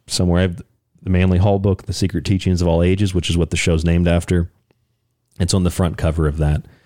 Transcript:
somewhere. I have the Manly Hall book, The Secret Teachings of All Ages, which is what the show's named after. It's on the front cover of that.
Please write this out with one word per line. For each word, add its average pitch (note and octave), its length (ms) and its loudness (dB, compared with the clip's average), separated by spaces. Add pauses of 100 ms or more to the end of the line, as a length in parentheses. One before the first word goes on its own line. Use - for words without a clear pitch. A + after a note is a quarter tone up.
somewhere. F2+ 320 0
I F2+ 40 2
have F2+ 200 -4 (400)
the F#2+ 80 -6
Manly F#2 280 2
Hall G2+ 200 2
book, G2 260 0
The - 80 -8
Secret F2+ 320 -4
Teachings F#2 380 0
of F2 60 2
All E2+ 140 2
Ages, F#2 320 0
which F2 140 -2
is E2+ 80 -2
what E2 140 0
the E2 60 -2
show's E2 280 0
named E2+ 240 2
after. F2 420 0 (880)
It's E2+ 140 -2
on F#2+ 120 2
the F2 60 0
front E2 280 -2
cover D#2+ 280 0
of D2 120 -2
that. D2+ 260 0 (220)